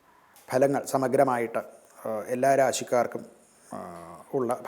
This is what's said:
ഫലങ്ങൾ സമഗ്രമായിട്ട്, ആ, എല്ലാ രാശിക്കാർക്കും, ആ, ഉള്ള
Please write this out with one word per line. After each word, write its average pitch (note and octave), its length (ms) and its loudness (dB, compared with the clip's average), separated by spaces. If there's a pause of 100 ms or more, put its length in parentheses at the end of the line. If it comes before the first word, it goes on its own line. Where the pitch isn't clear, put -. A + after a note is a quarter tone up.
(500)
ഫലങ്ങൾ C3+ 340 2
സമഗ്രമായിട്ട്, C3 760 0 (500)
ആ, A2 180 -4
എല്ലാ C3 280 2
രാശിക്കാർക്കും, A#2+ 720 2 (480)
ആ, G#2 40 -8 (560)
ഉള്ള A#2 340 0